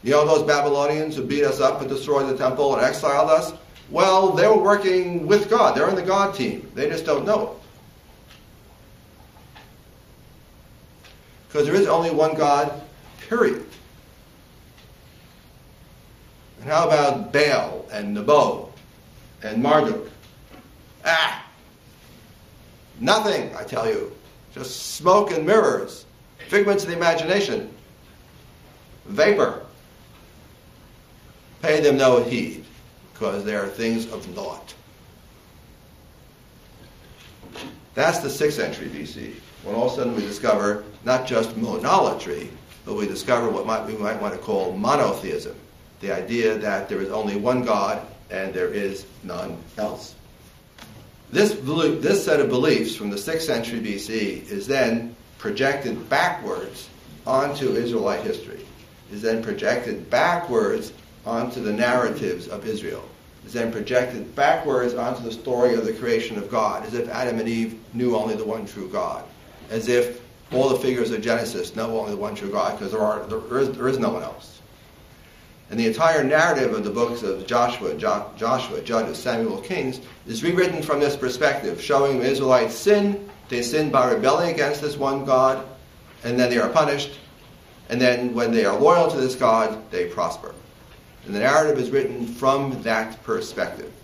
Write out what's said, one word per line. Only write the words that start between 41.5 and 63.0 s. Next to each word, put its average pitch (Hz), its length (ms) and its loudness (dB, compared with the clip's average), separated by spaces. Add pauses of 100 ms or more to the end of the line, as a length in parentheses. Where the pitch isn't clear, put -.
monolatry, 113 920 0 (340)
but 104 120 -8
we 104 120 -2
discover 117 420 0
what 98 160 -4
might, 110 200 -2
we 107 80 -8
might 107 280 -4
want 101 120 -4
to 90 60 -10
call 95 340 -2
monotheism, 101 840 -2 (460)
the 98 100 -6
idea 110 460 0
that 101 320 -4
there 95 120 -4
is 95 80 -4
only 104 260 -4
one 123 280 2
God 101 380 0 (300)
and 95 220 -6
there 90 200 -2
is 98 320 -6 (180)
none 87 340 -8 (200)
else. - 380 -8 (1160)
This 208 220 4
belief, 151 480 -2
this 175 220 2
set 151 160 2
of 120 100 2
beliefs 127 460 0
from - 140 -6
the 101 80 -6
sixth 160 300 -6
century 117 320 -4
B 104 180 -6
C 101 520 -6
is 101 180 -8
then 117 480 -2 (240)
projected 113 720 -4
backwards 139 800 -4 (360)
onto 139 480 0
Israelite 117 480 -2
history, - 440 -8 (460)
is 104 120 -12
then 113 180 0
projected 110 680 -4
backwards 123 800 0 (340)
onto 117 340 -4
the 104 140 -4
narratives 110 720 -2
of - 200 -10
Israel, - 360 -6 (440)